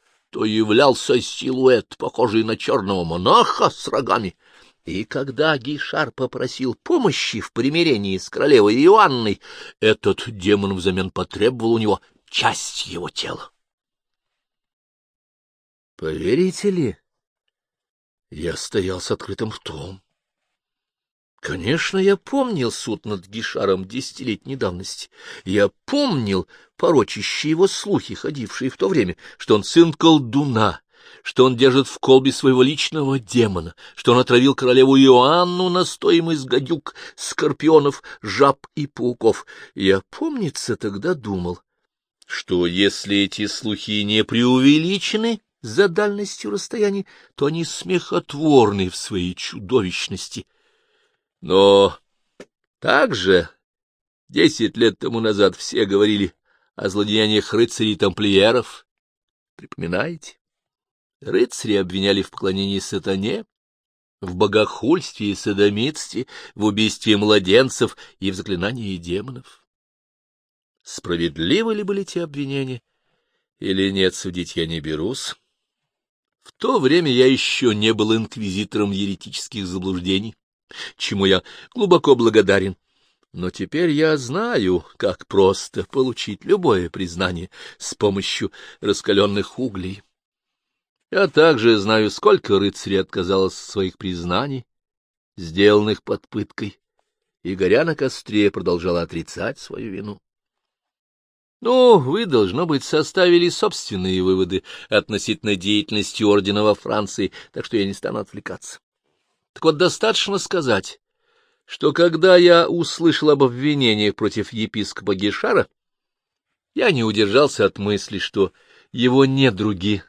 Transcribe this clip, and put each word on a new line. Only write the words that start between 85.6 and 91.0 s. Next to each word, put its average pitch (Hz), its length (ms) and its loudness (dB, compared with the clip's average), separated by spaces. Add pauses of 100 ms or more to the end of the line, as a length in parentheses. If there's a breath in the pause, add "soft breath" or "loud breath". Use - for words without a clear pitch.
получить 123 600 -6
любое 123 460 2
признание 87 640 -6 (260 loud breath)
с - 160 -12
помощью - 580 -4 (300 loud breath)
раскаленных 101 800 0
углей. 98 420 -8 (1080)